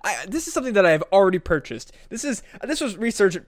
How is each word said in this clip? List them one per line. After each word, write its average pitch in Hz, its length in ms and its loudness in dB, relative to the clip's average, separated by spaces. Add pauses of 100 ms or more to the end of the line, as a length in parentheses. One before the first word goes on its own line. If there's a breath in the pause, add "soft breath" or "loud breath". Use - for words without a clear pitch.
I, 147 240 -6
this 302 180 -6
is - 60 -10
something 254 220 -2
that 196 100 6
I 175 60 6
have 156 140 2
already 190 340 4
purchased. - 540 -6 (180 soft breath)
This 226 120 -10
is, 277 200 -6 (200 loud breath)
this 294 200 -6
was 226 160 -6
research 208 500 0